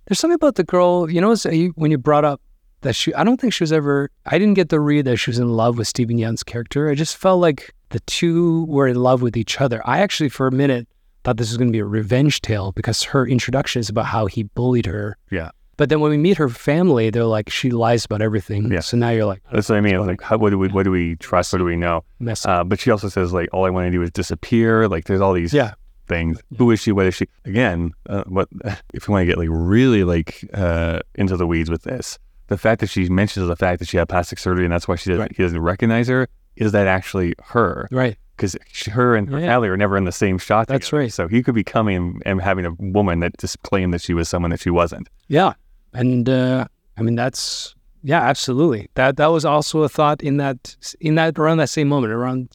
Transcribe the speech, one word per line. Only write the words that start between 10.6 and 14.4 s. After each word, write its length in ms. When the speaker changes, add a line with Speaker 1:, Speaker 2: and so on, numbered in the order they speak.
Speaker 1:
thought 140
this 120
was 80
gonna 140
be 80
a 60
revenge 560
tale 320
because 300
her 220
introduction 540
is 80
about 200
how 180
he 180